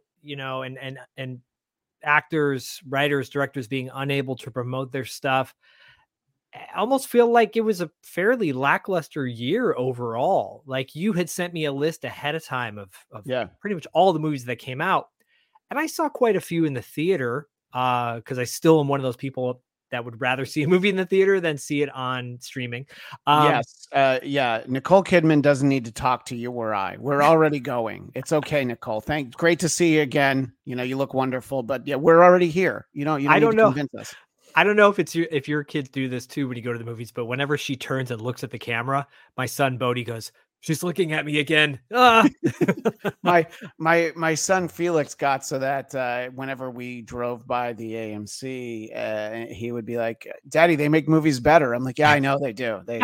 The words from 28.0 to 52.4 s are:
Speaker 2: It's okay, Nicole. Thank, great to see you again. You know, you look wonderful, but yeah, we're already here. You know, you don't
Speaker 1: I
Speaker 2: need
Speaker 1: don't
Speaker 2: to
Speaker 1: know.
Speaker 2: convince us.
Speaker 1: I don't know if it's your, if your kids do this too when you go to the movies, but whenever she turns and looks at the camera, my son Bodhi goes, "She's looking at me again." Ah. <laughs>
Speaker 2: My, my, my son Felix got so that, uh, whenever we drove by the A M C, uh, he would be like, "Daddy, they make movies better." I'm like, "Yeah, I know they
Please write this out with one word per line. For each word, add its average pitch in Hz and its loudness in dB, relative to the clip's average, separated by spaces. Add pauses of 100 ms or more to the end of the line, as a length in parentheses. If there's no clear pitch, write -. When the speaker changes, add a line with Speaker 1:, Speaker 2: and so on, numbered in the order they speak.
Speaker 2:
It's 131 -6
okay, 147 0
Nicole. 117 -6
Thank, 147 -4
great 170 2
to 170 0
see 165 2
you 156 4
again. 135 0 (120)
You 127 -8
know, 123 -4
you 131 -4
look 135 -2
wonderful, 131 -4
but 123 -6
yeah, 139 -2
we're 165 8
already 180 8
here. 160 -2
You 143 -6
know, 151 0
you 139 -2
don't 156 6
Speaker 1:
I 180 6
Speaker 2:
need - 6
Speaker 1:
don't 226 4
Speaker 2:
to 214 4
Speaker 1:
know. 220 8
Speaker 2:
convince 139 -4
us. 104 -14 (400)
Speaker 1:
I 160 6
don't 208 4
know 208 8
if 202 -2
it's 156 -2
your, 165 0
if 143 -4
your 151 -2
kids 143 -6
do 131 -4
this 123 -6
too 143 -4
when 123 -8
you 113 -12
go 120 -4
to 117 -6
the 113 -10
movies, 117 -12
but 120 -8
whenever 139 -2
she 143 -4
turns 131 -4
and 113 -6
looks 120 -6
at 123 -10
the 117 -14
camera, 127 -4 (300)
my 127 -2
son 131 0
Bodhi 123 -2
goes, 113 -10 (300)
"She's 160 -4
looking 175 -2
at 151 -2
me 147 -2
again." 151 2 (140)
Ah. 240 6
<laughs> - -20 (840)
Speaker 2:
My, 175 4 (320)
my, 165 2
my 160 0
son 180 0
Felix 165 -2
got 139 -2
so 139 -6
that, 135 -4
uh, 123 -4
whenever 131 -10
we 123 -12
drove 120 -8
by 120 -2
the 110 -8
A 110 -8
M 104 -10
C, 120 -10
uh, 110 -6
he 117 -8
would 117 -8
be 117 -6
like, 117 -6 (200)
"Daddy, 170 4
they 147 0
make 151 2
movies 156 2
better." 143 4
I'm 123 -4
like, 131 -8
"Yeah, 151 6
I 147 4
know 139 0
they 135 -4